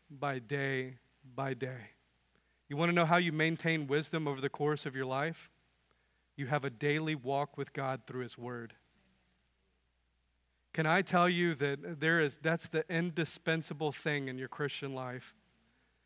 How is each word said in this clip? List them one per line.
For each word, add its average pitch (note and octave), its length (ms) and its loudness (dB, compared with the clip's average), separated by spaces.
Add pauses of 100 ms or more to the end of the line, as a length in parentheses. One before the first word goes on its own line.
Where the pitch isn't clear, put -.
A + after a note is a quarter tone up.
by C#3 300 -4
day C3 560 -2 (400)
by C3+ 180 -2
day. B2 380 -8 (760)
You C#3+ 100 -6
wanna E3+ 160 4
know F3 120 6
how F3 120 6
you F3 140 4
maintain D#3+ 540 2
wisdom D3+ 420 0
over C3+ 140 -2
the C#3 80 0
course D3 380 0
of B2+ 80 -6
your C3 100 -2
life? C#3 460 -4 (840)
You C#3 120 -6
have C#3 180 0
a C3+ 60 -2
daily D3+ 420 0
walk C#3 460 -2
with C3+ 140 -6
God C3 340 -4
through B2+ 160 -6
his A#2 120 -10
word. A#2+ 380 -10 (2000)
Can D#3+ 140 2
I F3 160 6
tell F3+ 260 6
you F3 240 4
that C#3+ 460 -2
there E3 200 4
is, D3 220 2
that's D#3+ 280 0
the D#3+ 200 0
indispensable D#3+ 1040 0
thing C#3+ 380 -2
in B2+ 100 -6
your B2+ 80 -6
Christian C#3 480 -4
life. B2+ 400 -8 (720)